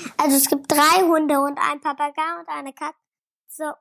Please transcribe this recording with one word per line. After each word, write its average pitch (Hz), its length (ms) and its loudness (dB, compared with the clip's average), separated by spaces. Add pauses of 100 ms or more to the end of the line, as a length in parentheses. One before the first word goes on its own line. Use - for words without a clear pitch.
(160)
also 277 200 2
es 269 120 2
gibt 285 220 -2
drei 311 320 4
Hunde 311 380 2
und 285 180 -2
ein 294 220 -2
Papagei 294 420 -4 (160)
und 330 100 -18
eine 285 240 -10
Katze - 1080 -12